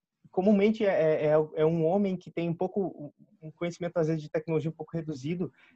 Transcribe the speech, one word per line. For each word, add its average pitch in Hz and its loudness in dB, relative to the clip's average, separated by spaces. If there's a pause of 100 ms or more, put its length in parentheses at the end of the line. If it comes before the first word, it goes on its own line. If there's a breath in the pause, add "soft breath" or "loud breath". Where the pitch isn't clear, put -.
(320)
comumente 208 2
é, 196 4
é, 156 2
é, 151 4 (240)
é 156 2
um 165 2
homem 190 2
que 180 -12
tem 170 -2
um 165 -2
pouco, 170 -4 (280)
um 156 -14
conhecimento, 170 -6
às 160 2
vezes, 160 0
de 151 -12
tecnologia 160 -2
um 160 -4
pouco - -10
reduzido 156 -6 (240 soft breath)